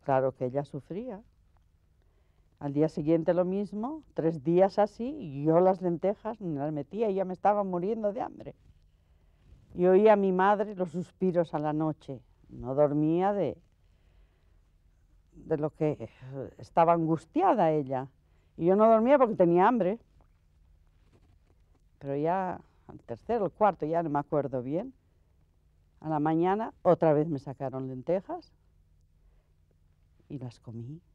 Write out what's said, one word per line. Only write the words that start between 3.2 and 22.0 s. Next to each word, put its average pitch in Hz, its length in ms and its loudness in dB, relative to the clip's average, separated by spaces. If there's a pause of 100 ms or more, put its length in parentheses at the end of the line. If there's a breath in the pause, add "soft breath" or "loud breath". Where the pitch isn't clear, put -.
lo 175 120 2
mismo, 208 580 -6 (120)
tres 160 280 -2
días 180 360 2
así, 226 400 -2
y 143 260 -10
yo 160 160 4
las 185 200 4
lentejas 185 600 -4
ni 175 140 -6
las 143 180 -4
metía, 190 380 -6
y 190 40 -2
ya 190 100 -2
me 185 80 -8
estaba 208 300 0
muriendo 196 500 -4
de 202 80 -8
hambre. - 340 -12 (1200)
Y 175 120 2
oía 208 280 8
a - 20 2
mi 196 160 0
madre 202 420 0
los 180 160 -6
suspiros 175 640 -4
a 156 40 -2
la 151 140 -4
noche. 151 480 -6 (280)
No 123 260 -10
dormía 151 580 2
de, 170 240 -4 (1800)
de - 240 -6
lo 147 140 -4
que, 151 300 -4
eh, 127 580 -14
estaba 165 340 2
angustiada 170 800 2
ella. 135 380 -4 (480)
Y 165 100 -2
yo 185 100 6
no 214 120 6
dormía 226 280 6
porque 226 200 2
tenía 175 320 6
hambre. 220 300 0 (2000)
Pero 139 180 -6